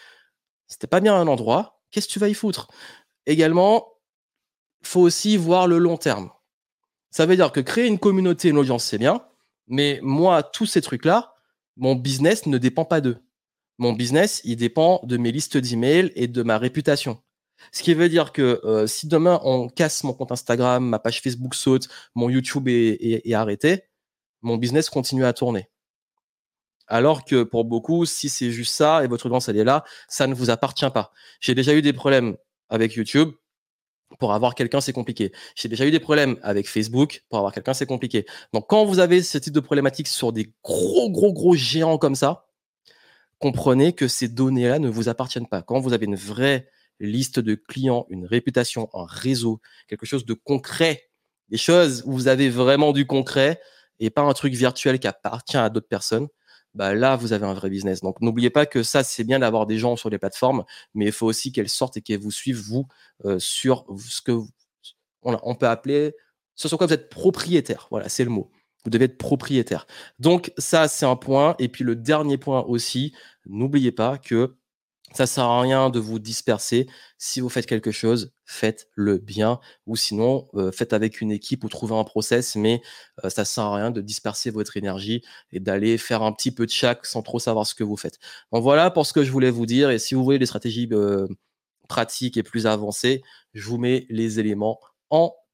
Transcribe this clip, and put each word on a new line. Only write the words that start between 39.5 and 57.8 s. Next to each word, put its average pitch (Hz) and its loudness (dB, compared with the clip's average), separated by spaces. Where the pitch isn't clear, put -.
de 147 2
problématique 139 -2
sur 117 -2
des 110 -4
gros, 233 2
gros, 190 4
gros 175 4
géants 156 0
comme 139 2
ça, 147 -2
comprenez 139 2
que 139 0
ces - -4
données-là 127 0
ne 139 0
vous 113 -2
appartiennent 120 -6
pas. 92 -6
Quand 120 -2
vous 127 -2
avez 107 0
une 101 -4
vraie 123 -2
liste 120 -4
de 110 -2
clients, 127 -2
une 90 -12
réputation, 120 -2
un 92 -10
réseau, 117 -4
quelque 110 -12
chose 127 -6
de 113 -4
concret, 143 -2
des 110 -6
choses 156 4
où 139 -6
vous 131 -2
avez 131 4
vraiment 135 4
du 139 2
concret 139 0
et 110 0
pas 143 0
un 143 4
truc 135 -2
virtuel 127 0
qui 127 -4
appartient - -6
à 117 2
d'autres 110 -6
personnes, 113 -4
bah 98 -2
là, 127 2
vous 117 -4
avez 104 -2
un 98 -4
vrai 95 -6
business. 95 -4